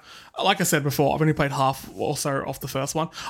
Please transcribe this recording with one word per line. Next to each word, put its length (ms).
like 180
I 40
said 180
before, 320
I've 80
only 100
played 200
half 420
or 220
so 280
of 160
the 80
first 280
one. 120